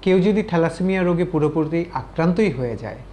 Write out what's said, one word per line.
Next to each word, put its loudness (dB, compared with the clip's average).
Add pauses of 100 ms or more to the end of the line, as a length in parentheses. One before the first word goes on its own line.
কেউ 4
যদি 2
থ্যালাসেমিয়া 0
রোগে 2
পুরোপুরি 0
আক্রান্তই 0
হয়ে -4
যায় -10 (160)